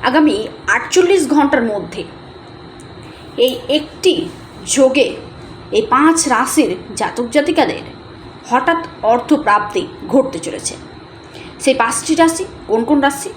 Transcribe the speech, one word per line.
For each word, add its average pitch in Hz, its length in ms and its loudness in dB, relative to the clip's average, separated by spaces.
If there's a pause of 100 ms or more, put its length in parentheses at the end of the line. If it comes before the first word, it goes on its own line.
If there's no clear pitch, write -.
আগামী 302 280 4 (380)
আটচল্লিশ 359 480 2 (120)
ঘন্টার 277 280 4 (100)
মধ্যে 180 300 -6 (1400)
এই 254 80 0 (240)
একটি - 360 0 (640)
যোগে 262 320 4 (680)
এই 214 60 4 (100)
পাঁচ 320 260 6 (160)
রাশির 247 360 2 (300)
জাতক 233 340 -2
জাতিকাদের 277 500 2 (640)
হঠাৎ 330 320 2 (320)
অর্থপ্রাপ্তি 220 680 2 (300)
ঘটতে 262 340 2
চলেছে। - 280 -8 (880)
সেই 269 200 4
পাঁচটি 226 380 -2
রাশি 330 240 4 (260)
কোন 226 180 2
কোন 294 180 4
রাশি 285 300 -2